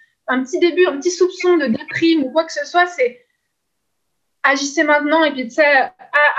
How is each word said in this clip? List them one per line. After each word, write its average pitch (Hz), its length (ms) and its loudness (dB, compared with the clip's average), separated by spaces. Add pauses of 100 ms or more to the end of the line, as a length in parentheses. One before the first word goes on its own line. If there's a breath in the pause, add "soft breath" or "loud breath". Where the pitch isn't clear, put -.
(280 soft breath)
un 254 160 -2
petit 311 160 -6
début, 349 260 2
un 285 120 -2
petit 349 140 -4
soupçon 359 460 0
de 285 80 0
déprime 320 580 0
ou 254 80 -4
quoi 320 140 0
que 320 80 -14
ce 294 120 -6
soit, 349 200 0
c'est 262 380 -4 (1200)
agissez 285 400 -2
maintenant 294 420 2
et 294 60 0
puis, 254 140 -8
tu 233 100 -16
sais, 311 100 4
a-, 277 280 2 (460)